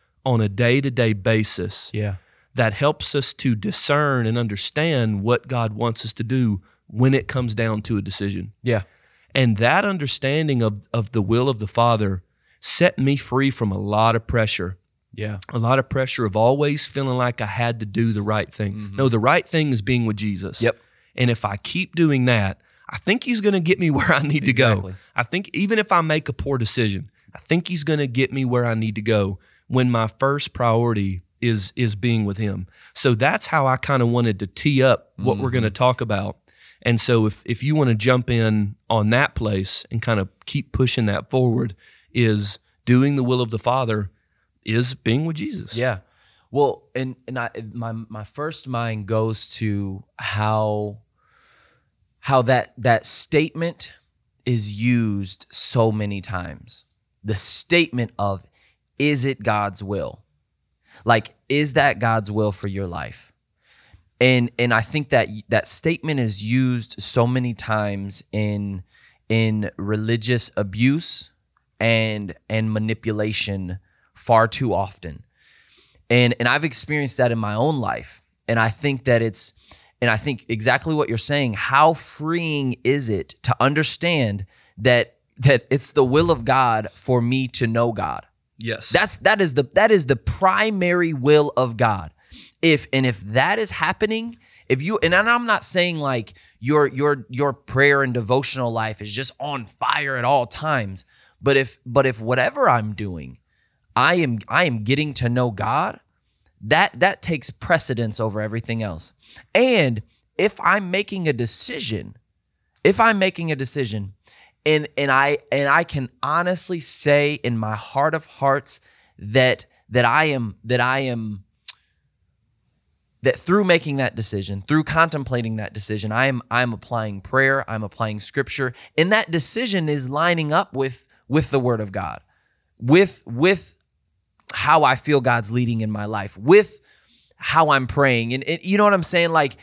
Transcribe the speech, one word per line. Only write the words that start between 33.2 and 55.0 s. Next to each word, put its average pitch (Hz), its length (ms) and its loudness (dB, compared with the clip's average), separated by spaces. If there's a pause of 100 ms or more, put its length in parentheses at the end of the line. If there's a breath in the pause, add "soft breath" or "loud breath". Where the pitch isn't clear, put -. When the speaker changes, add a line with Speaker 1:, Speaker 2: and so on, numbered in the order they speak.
Speaker 1:
how 147 200 0
I 127 100 2
kinda 131 300 0
wanted 117 340 0
to 101 60 -6
tee 135 360 2
up - 340 2
what 98 220 0
we're 123 120 -2
gonna 120 180 0
Speaker 2:
Mm-hmm. 98 60 -6
Speaker 1:
talk 127 260 2
about. 101 380 -4 (440 loud breath)
And 120 180 2
so 113 260 4
if, 104 200 -4
if 110 160 -4
you 147 140 0
wanna 131 180 4
jump 123 360 2
in 107 440 0 (160)
on 110 200 2
that 127 240 2
place 101 560 -2
and 113 120 -4
kinda 101 260 0 (180)
keep - 260 -6
pushing 120 340 2
that - 240 -2
forward, 123 440 0 (400 soft breath)
is 107 440 0 (280)
doing 135 300 4
the 131 60 0
will 123 200 0
of 113 80 -4
the 110 80 -4
Father 113 520 -2 (540)
is 123 300 0
being 139 320 0
with 160 100 -4
Jesus. 190 400 -8
Speaker 2:
Yeah. 117 220 -2 (520 soft breath)
Well, 135 340 0 (100)
and, 131 220 -6 (120)
and 127 100 -6
I, 117 120 -6 (220)
my, 113 200 -8
my 110 320 -12
first 151 420 -10
mind 117 400 -6
goes 110 500 -2
to 101 480 -4 (140)
how, 107 800 -2 (1200 soft breath)
how 135 220 2
that, 123 360 0
that 117 280 2
statement - 880 -2 (520)
is 104 340 -2
used 110 720 -2